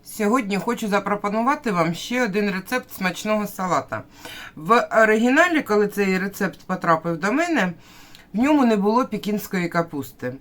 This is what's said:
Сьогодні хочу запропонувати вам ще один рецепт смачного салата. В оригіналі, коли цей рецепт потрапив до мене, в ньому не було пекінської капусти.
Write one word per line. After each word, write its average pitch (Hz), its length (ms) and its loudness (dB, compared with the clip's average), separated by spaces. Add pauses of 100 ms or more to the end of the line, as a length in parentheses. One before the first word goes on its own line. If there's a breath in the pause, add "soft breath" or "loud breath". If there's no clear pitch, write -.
(180)
Сьогодні 208 400 0
хочу 233 300 -4
запропонувати 208 840 -2
вам 170 220 2
ще 247 300 -2
один 208 280 0
рецепт 190 420 -6
смачного 202 540 -2
салата. 147 560 -4 (520 loud breath)
В 196 320 2 (160)
оригіналі, 262 580 4
коли 208 260 2
цей 196 300 0
рецепт 190 480 -4
потрапив 170 520 0
до 190 140 -2
мене, 269 420 0 (600 loud breath)
в 196 60 -2
ньому 277 260 4
не 220 100 6
було 208 300 2
пекінської 196 640 -4
капусти. 143 720 -4